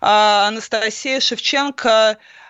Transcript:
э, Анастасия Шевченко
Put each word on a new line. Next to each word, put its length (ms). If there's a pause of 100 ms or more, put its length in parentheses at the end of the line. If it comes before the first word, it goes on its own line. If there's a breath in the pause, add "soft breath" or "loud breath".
э, 60
Анастасия 1120
Шевченко 960 (340 loud breath)